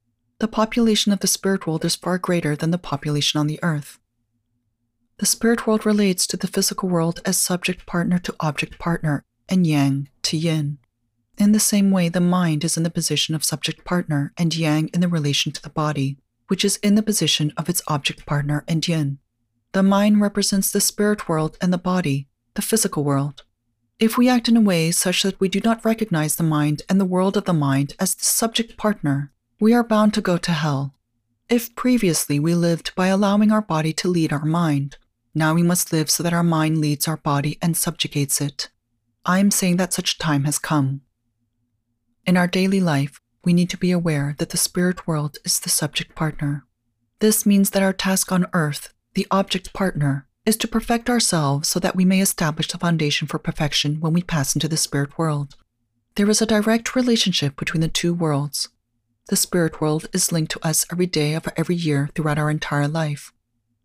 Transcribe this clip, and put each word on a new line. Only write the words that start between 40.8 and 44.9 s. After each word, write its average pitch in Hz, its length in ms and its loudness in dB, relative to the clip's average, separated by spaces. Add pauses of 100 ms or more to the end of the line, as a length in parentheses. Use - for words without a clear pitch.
In 180 100 2
our 180 120 2
daily 190 320 2
life, 147 400 0 (240)
we 175 80 4
need 175 180 4
to - 80 -8
be 180 140 2
aware 151 460 0
that 170 120 -4
the - 60 -6
spirit 180 500 -2